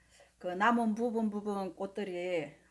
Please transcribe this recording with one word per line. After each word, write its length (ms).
그 100
남은 460
부분 340
부분 460
꽃들이, 760